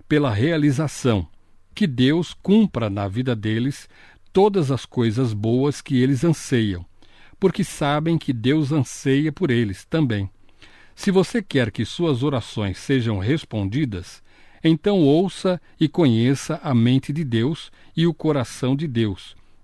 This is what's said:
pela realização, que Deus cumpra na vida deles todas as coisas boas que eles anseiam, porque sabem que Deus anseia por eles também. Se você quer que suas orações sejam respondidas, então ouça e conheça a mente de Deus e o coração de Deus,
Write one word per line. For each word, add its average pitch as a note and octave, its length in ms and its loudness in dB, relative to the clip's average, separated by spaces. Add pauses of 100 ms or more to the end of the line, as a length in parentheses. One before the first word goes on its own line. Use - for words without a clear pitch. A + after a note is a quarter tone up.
pela D3 260 2
realização, C3+ 920 0 (480)
que G#3+ 100 0
Deus C#3+ 480 0
cumpra F#3 560 2
na G2+ 180 -2
vida B2 280 -2
deles A2 540 -4 (420)
todas F#3+ 400 2
as C3+ 140 -4
coisas A#2 480 0
boas A#2+ 480 0
que C#3 160 -2
eles B2+ 260 2
anseiam, A2+ 640 0 (540)
porque F#3+ 240 2
sabem D#3 540 -2
que D3+ 140 -4
Deus C3 400 0
anseia C#3+ 600 0
por D3 200 -2
eles A#2 340 -2
também. A#2 440 -2 (680)
Se - 160 -2
você F#3+ 300 2
quer B2 300 0
que A#2 120 -4
suas C#3 400 -2
orações A2+ 540 -4
sejam A#2 400 -2
respondidas, G#2+ 1040 -4 (420)
então E3+ 360 2
ouça E3+ 640 2 (180)
e D#3 80 2
conheça C3+ 760 2
a C#3+ 120 0
mente B2+ 380 2
de D#3+ 100 -4
Deus B2 480 -4 (240)
e E3 100 2
o E3+ 80 2
coração C#3 640 -2
de D#3+ 120 -4
Deus, A2+ 480 -4 (280)